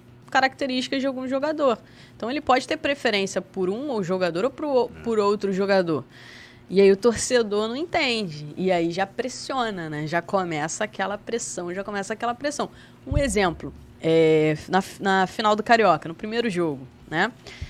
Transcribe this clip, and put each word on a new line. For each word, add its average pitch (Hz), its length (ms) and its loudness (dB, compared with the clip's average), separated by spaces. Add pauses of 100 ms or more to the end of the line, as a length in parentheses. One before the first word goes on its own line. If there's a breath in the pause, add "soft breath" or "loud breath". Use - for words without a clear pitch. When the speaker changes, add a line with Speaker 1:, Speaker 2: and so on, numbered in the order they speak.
(280)
Speaker 1:
características 262 720 0
de 254 60 0
algum 262 220 -4
jogador. 277 500 0 (380 loud breath)
Então 214 120 -6
ele 285 120 -4
pode 262 260 2
ter 320 100 -4
preferência 220 640 0
por 185 300 -4
um 247 200 -6
ou 220 120 -2
jogador 180 420 -2
ou 269 60 2
pro, 277 460 0
Speaker 2:
É. - 80 -18
Speaker 1:
por 226 160 0
outro 202 320 2
jogador. 185 520 2 (680 loud breath)
E 190 100 4
aí 196 100 10
o 196 60 6
torcedor 220 720 2
não 233 80 -6
entende. 233 720 -2 (100)
E 185 160 0
aí 170 180 2
já 185 160 -2
pressiona, 226 840 -4
né? 151 160 -4
Já 170 160 0
começa 170 640 -2
aquela 202 340 -4
pressão, 185 560 -8
já 196 100 -6
começa 202 300 -6
aquela 240 200 -4
pressão. 277 360 -6 (360 loud breath)
Um - 120 0
exemplo, 196 540 0 (280)
é, 156 560 4 (120)
na, 185 140 2 (160)
na 190 280 2
final 214 280 2
do 214 80 -4
Carioca, 202 460 4
no 165 60 -8
primeiro 226 340 -4
jogo, 160 400 -2 (200)
né? 180 220 0 (400 loud breath)